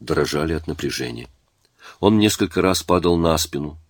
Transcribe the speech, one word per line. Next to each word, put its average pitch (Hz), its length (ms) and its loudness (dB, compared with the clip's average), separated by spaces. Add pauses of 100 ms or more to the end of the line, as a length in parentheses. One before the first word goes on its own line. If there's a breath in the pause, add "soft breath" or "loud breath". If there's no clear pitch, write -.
дрожали 76 500 -2
от 78 160 -6
напряжения. 64 600 -8 (720 loud breath)
Он 107 180 6
несколько 104 420 2
раз 90 220 0
падал 90 320 2
на 82 220 2
спину, 76 400 -6 (120)